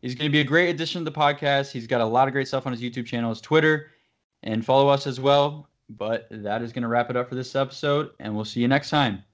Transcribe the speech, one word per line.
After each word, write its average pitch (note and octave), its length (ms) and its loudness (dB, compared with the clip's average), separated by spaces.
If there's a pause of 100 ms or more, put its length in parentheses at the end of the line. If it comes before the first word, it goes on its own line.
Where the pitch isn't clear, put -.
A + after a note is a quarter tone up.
He's B2+ 140 -8
gonna C#3+ 160 -2
be D3 80 4
a D3 40 4
great E3 260 4
addition D#3+ 360 -4
to D#3 60 -6
the C#3+ 40 -12
podcast. C#3+ 560 0
He's A#2 140 -10
got A#2+ 160 2
a A2+ 40 4
lot B2 220 4
of C3 60 -4
great C3+ 140 -2
stuff C3 180 -4
on B2+ 80 -4
his A#2 80 -8
YouTube A#2+ 240 -8
channel, A#2 240 -4
his A2+ 120 -6
Twitter, D#3 500 2 (500)
and A2 240 -4
follow C3+ 220 6
us C#3 180 2
as C3 140 -6
well. C#3+ 500 2 (180)
But A2+ 440 -6
that G#2+ 320 -6
is A#2 100 -12
gonna A#2+ 140 -6
wrap A#2+ 240 0
it B2 40 -4
up B2 140 -4
for B2+ 60 -10
this B2+ 200 -8
episode, C#3+ 540 -2 (100)
and G#2+ 160 -8
we'll G#2+ 100 -6
see G#2+ 140 -8
you A#2+ 80 2
next C#3 220 2
time. A#2+ 340 0 (100)